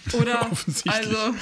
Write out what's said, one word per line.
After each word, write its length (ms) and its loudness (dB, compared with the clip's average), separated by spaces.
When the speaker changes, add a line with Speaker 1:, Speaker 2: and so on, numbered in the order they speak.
Speaker 1:
Oder, 280 2
Speaker 2:
<laughs> 100 0
Offensichtlich. 440 -2
Speaker 1:
also 460 0